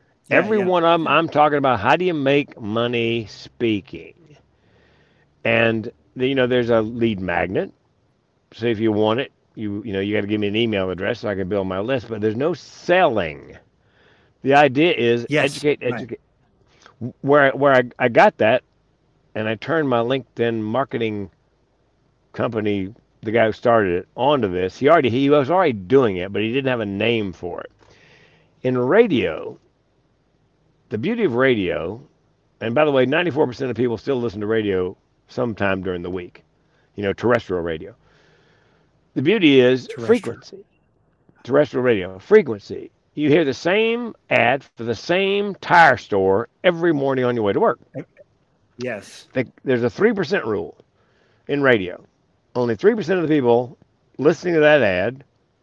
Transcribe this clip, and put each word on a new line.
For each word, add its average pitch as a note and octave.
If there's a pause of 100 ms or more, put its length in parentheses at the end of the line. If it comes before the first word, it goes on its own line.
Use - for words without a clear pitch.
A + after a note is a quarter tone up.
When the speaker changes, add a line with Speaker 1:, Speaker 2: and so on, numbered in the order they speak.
(280)
Speaker 1:
yeah, A#2+
Speaker 2:
Every G#3
Speaker 1:
yeah, G3
Speaker 2:
one F3+
of E3
'em, D#3+
Speaker 1:
yeah. C#3
Speaker 2:
I'm E3
talking D3
about C3
how B2+
do F3
you F3+
make C#3+
money A#2
speaking? G#2 (1040)
And, A2+ (240)
the, B2+
you C3+
know, B2+
there's B2
a A2+
lead A2+
magnet. F#2 (800)
So A2+
if A2
you A2
want G#2+
it, C#3 (240)
you, G#2
you G2
know, F#2+
you G#2
gotta G#2
give G#2+
me G#2
an G2+
email G#2+
address G2
so A2
I G2+
can F#2
build G2
my F#2+
list, A#2
but A2
there's G#2+
no D3+
selling. F#2+ (880)
The C3
idea D3
is A#2
Speaker 1:
Yes, C#3+
Speaker 2:
educate, D3
Speaker 1:
right. B2+
Speaker 2:
educate. A2+ (1000)
Where, C3+
where C3+
I, B2+ (160)
I B2+
got F3+
that, A2+ (720)
and G#2+
I A2
turned D3+
my A#2+
LinkedIn A#2
marketing A2 (1040)
company, G#2+ (280)
the A2
guy A2+
who G#2+
started G#2+
it, -
onto C3
this. F2+
He C3+
already, D#3
he C3+
was C#3+
already F3
doing G#2
it, F#2
but G2+
he A2
didn't C3
have B2
a G#2+
name G2+
for E2+
it. - (920)
In B2+
radio, B2+ (1300)
the A#2
beauty G#3+
of C3+
radio, G#2 (600)
and A2+
by D3+
the D3+
way, C3
ninety-four D3+
percent B2
of G#2
people A#2
still C3
listen G#2+
to G#2
radio G2 (320)
sometime G2
during F2+
the F2+
week, F2+ (520)
you G2+
know, G2
terrestrial A2
radio. E2+ (1200)
The C#3
beauty D3+
is B2
Speaker 1:
Terrestrial. C3
Speaker 2:
frequency. - (800)
Terrestrial C3+
radio, F#2+
frequency. G#2+ (240)
You D3
hear D#3
the C3+
same A3 (140)
ad B2+
for -
the A2+
same G3 (100)
tire E3
store G2 (160)
every E3+
morning C#3
on B2
your A2+
way G2+
to D3+
work. F#3+ (960)
Speaker 1:
Yes. A#2+
Speaker 2:
The, B2+ (160)
there's B2
a B2
three A3
percent E3+
rule F#2+ (720)
in C#3+
radio. A2 (520)
Only A#2+
three G#3
percent F#3
of D#3+
the D3+
people B2 (400)
listening E3
to D#3
that D3
ad G#2+ (400)